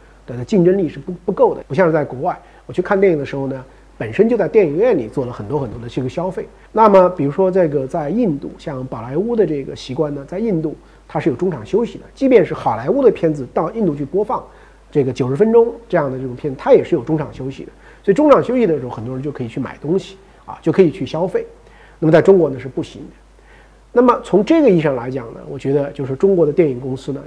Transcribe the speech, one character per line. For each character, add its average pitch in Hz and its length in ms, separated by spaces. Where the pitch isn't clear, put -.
它 131 80
的 123 100
竞 180 200
争 185 120
力 180 120
是 123 100
不， 180 140
不 - 60
够 190 240
的。 - 140
不 135 60
像 180 120
是 160 60
在 156 120
国 127 160
外， 165 160
我 143 60
去 185 100
看 196 180
电 196 120
影 151 60
的 139 60
时 143 120
候 135 100
呢， 131 180
本 110 160
身 208 160
就 240 80
在 180 120
电 208 180
影 143 100
院 214 220
里 113 80
做 123 180
了 123 80
很 110 140
多 143 140
很 123 100
多 117 100
的 120 80
这 127 140
个 127 60
消 170 200
费。 - 200
那 220 160
么 185 220
比 175 140
如 143 60
说 185 180
这 180 200
个 139 180
在 147 240
印 202 260
度， - 220
像 131 280
宝 117 160
莱 127 140
坞 226 200
的 220 100
这 143 160
个 135 140
习 - 180
惯 147 180
呢， 139 140
在 180 140
印 214 200
度 151 140
它 - 140
是 156 100
有 123 60
中 180 120
场 135 160
休 208 200
息 - 140
的， - 140
即 269 160
便 226 160
是 - 80
好 120 240
莱 123 140
坞 262 140
的 220 80
片 160 200
子 139 220
到 175 160
印 220 160
度 156 80
去 143 100
播 190 200
放， 220 180
这 143 140
个 131 80
九 123 180
十 139 60
分 214 160
钟 233 200
这 180 80
样 143 140
的 131 80
这 131 60
种 123 100
片 143 180
子， 131 80
它 269 120
也 175 100
是 143 140
有 - 60
中 160 140
场 135 160
休 135 160
息 131 160
的。 - 60
所 - 80
以 196 40
中 302 140
场 226 140
休 240 140
息 233 100
的 160 140
时 127 40
候， 120 60
很 113 140
多 127 100
人 131 80
就 147 80
可 135 140
以 117 40
去 127 120
买 - 200
东 160 160
西 - 200
啊， - 160
就 - 120
可 196 100
以 165 80
去 - 160
消 160 200
费。 - 200
那 160 60
么 156 40
在 160 100
中 196 160
国 160 140
呢， 131 80
是 120 80
不 135 160
行 - 200
的。 - 60
那 240 60
么 254 220
从 202 200
这 320 160
个 285 80
意 185 80
义 160 40
上 147 160
来 120 120
讲 123 240
呢， - 160
我 147 80
觉 135 160
得 143 200
就 143 120
是 131 120
中 196 180
国 170 100
的 147 80
电 160 160
影 123 120
公 135 160
司 139 160
呢， 135 140